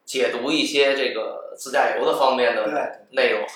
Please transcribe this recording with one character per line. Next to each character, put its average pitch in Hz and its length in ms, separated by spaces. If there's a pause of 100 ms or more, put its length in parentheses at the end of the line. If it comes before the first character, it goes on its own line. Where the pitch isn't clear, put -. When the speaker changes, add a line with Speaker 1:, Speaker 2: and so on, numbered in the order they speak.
Speaker 1:
解 127 240
读 123 200
一 151 140
些 139 320
这 127 160
个 - 460
自 127 120
驾 135 280
游 127 80
的 151 80
方 131 200
面 123 220
的 - 80
Speaker 2:
对。 151 80 (380)
Speaker 1:
内 127 220
容 - 100 (140)